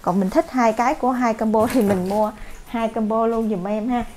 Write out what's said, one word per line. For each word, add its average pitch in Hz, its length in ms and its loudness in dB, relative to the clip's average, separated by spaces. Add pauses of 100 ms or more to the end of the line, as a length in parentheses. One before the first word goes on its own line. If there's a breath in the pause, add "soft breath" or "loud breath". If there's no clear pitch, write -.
Còn 185 180 0
mình 190 100 2
thích 320 200 2
hai 233 240 2
cái 233 220 0
của 254 160 0
hai 247 220 0
combo 220 400 2
thì 254 80 4
mình 190 280 2
mua 214 220 0 (360 loud breath)
hai 226 200 -2
combo 220 400 0
luôn 226 220 0
giùm 190 180 -2
em 214 220 -2
ha. 240 160 0 (120)